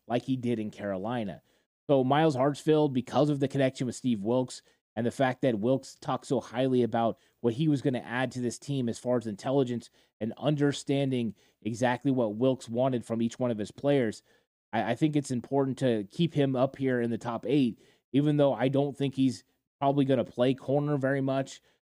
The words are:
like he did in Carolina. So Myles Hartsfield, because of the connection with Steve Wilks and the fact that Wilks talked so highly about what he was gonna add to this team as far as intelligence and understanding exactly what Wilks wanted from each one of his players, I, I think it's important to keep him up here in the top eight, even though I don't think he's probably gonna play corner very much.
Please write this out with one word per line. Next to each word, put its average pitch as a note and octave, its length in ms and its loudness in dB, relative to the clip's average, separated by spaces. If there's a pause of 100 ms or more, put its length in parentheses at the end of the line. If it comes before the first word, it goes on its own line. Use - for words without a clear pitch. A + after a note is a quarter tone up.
like A#2+ 160 -2
he C3+ 120 -2
did A#2+ 220 -2
in G#2+ 120 -4
Carolina. G2+ 720 -6 (460)
So C#3 140 4
Myles C#3+ 340 4
Hartsfield, D3 580 2
because B2+ 340 2
of D3 100 0
the C#3 100 0
connection C3+ 380 0
with A#2 80 -4
Steve A2+ 280 -2
Wilks B2 400 -2 (340)
and A#2 100 -2
the A2+ 60 2
fact B2+ 300 0
that A#2+ 160 2
Wilks C3 420 -2
talked - 260 -6
so B2+ 140 -2
highly B2+ 420 0
about A#2 360 0 (240)
what A#2 120 2
he D#3 140 0
was C#3+ 140 0
gonna B2 220 -2
add A#2+ 280 -4
to B2 80 -8
this A#2+ 180 -4
team C3+ 300 -4
as A2 100 -4
far B2 200 -2
as A2+ 100 -6
intelligence B2 640 -2 (300)
and A2 180 -4
understanding C#3 960 0 (280)
exactly A#2+ 480 0
what A#2 240 0
Wilks B2+ 340 0
wanted B2 360 0
from A2+ 180 -2
each A#2 160 -2
one B2 140 0
of G#2+ 60 -4
his G#2+ 120 -6
players, C#3 540 0 (480)
I, A2 200 0
I - 40 2
think D3+ 180 0
it's C#3+ 160 -2
important C3+ 480 -2
to A2+ 320 0
keep E3+ 240 0
him C3+ 220 2
up C3+ 200 0
here C3 240 0
in A#2 100 0
the A2+ 80 -4
top A#2 280 -6
eight, B2+ 320 2 (340)
even D3 240 2
though C#3 180 4
I A#2+ 140 0
don't C#3 280 0
think C#3 180 -2
he's C3 300 0 (360)
probably C#3+ 240 2
gonna B2+ 200 2
play B2+ 300 0
corner D3 420 -2
very C3+ 240 0
much. C3+ 400 -4 (380)